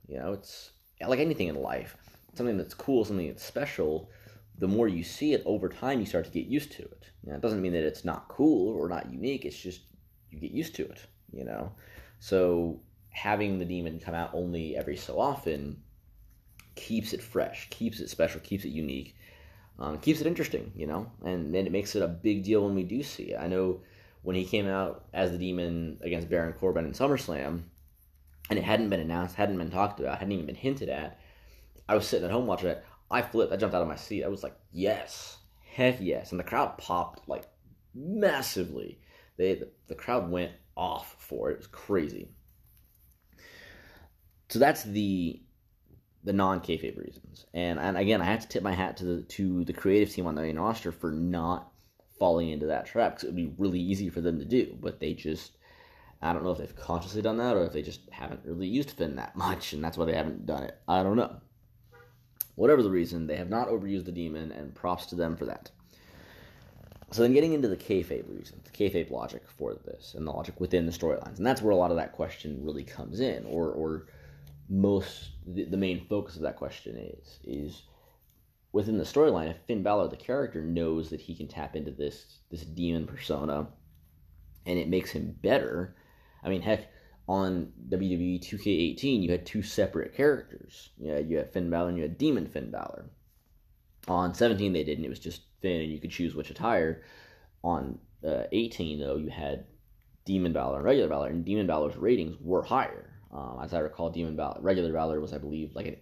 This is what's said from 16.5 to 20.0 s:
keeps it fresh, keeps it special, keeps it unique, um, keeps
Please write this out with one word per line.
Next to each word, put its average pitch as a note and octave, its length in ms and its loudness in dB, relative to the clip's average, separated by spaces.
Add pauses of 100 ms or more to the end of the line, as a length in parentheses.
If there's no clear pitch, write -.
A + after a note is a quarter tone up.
keeps - 400 -2
it - 80 -8
fresh, - 480 -2
keeps - 300 -4
it - 100 -6
special, E2 320 2
keeps G2 240 -4
it - 20 -4
unique, C#2 480 -6 (600)
um, D2+ 200 -4
keeps D3+ 220 4